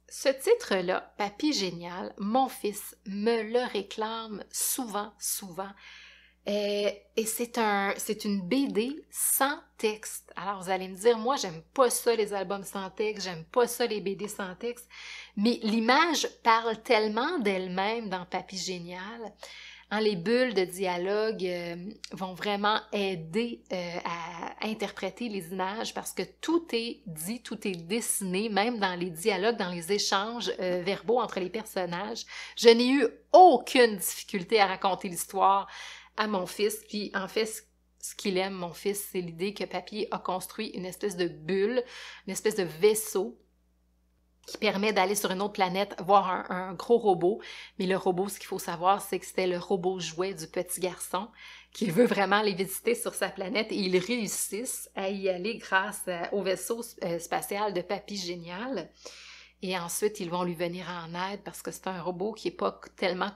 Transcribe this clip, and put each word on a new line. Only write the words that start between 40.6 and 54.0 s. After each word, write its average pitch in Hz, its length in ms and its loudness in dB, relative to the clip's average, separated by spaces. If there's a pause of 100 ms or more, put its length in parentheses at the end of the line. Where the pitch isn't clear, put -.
une - 180 -8
espèce 185 300 -6
de 175 140 0
bulle, 190 520 0 (440)
une 190 80 -8
espèce 214 220 0
de 196 80 2
vaisseau 196 760 2 (1080)
qui - 100 -12
permet 208 360 2
d'aller 196 200 2
sur 202 160 0
une 190 140 -2
autre 208 100 -4
planète 190 500 0
voir 185 280 6
un, 180 180 -2
un 185 240 -4
gros 233 240 4
robot. 190 420 4 (380)
Mais 190 80 -2
le 185 120 2
robot, 190 320 0
ce - 100 -10
qu'il - 80 -14
faut 190 100 -6
savoir, 185 440 2
c'est 185 180 -4
que - 80 -16
c'était 185 180 0
le 175 140 0
robot 185 400 0
jouet 175 340 -4
du 160 140 -10
petit - 320 -4
garçon, 180 480 -4 (440)
qu'il 208 200 -2
veut 220 160 6
vraiment 196 300 4
aller 208 180 2
visiter 190 400 -2
sur - 180 -6
sa 190 160 -2
planète, 202 420 -4
et - 40 -2
ils 185 240 4
réussissent 214 960 -4